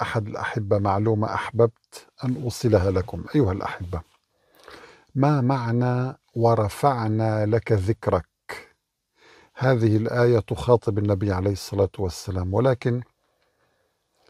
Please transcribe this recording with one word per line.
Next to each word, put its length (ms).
أحد 240
الأحبة 520
معلومة 560
أحببت 720
أن 180
أوصلها 480
لكم. 340
أيها 180
الأحبة، 500
ما 260
معنى 760
"ورفعنا 1120
لك 260
ذكرك"؟ 540
هذه 420
الآية 420
تخاطب 600
النبي 340
عليه 200
الصلاة 460
والسلام، 560
ولكن 480